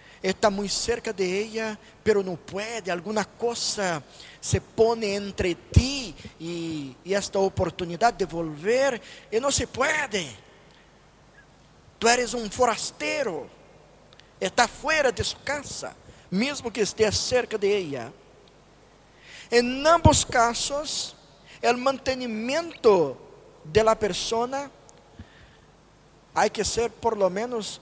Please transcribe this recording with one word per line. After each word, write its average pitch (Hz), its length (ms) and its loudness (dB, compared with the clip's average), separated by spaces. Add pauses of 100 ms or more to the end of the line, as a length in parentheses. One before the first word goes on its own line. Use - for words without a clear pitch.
(220)
está 190 280 2
muy 196 180 -2
cerca 233 440 -2
de 185 260 -2
ella, 220 400 -6 (240)
pero 208 200 4
no 185 120 -4
puede, 208 560 -6
alguna 185 340 -2
cosa 202 800 -4 (380)
se - 200 -2
pone 226 540 0
entre 196 400 -2
ti 240 600 2 (260)
y, 160 640 -6
y 185 100 -2
esta 196 240 -2
oportunidad 185 760 0
de 190 100 -2
volver, 170 760 0 (300)
y 214 80 0
no 277 120 0
se 254 160 0
puede. 262 640 -2 (1700)
Tú 226 100 4
eres 240 260 4
un 226 160 -4
forastero, 240 960 -2 (960)
está 208 260 2
fuera 285 460 2
de 202 120 -4
su - 180 -6
casa, 269 520 -8 (360)
mismo 247 420 -2
que 226 100 0
estés 208 340 2
cerca 240 420 0
de 202 180 2
ella. 135 360 -6 (1400)
En 247 360 2
ambos 330 380 6
casos, 262 880 -2 (460)
el 240 160 2
mantenimiento 247 1400 2 (480)
de 160 200 4
la 220 140 4
persona 240 720 -2 (1600)
hay 208 160 4
que 208 140 -2
ser 226 260 -2
por 233 260 -2
lo 196 120 4
menos 220 540 -6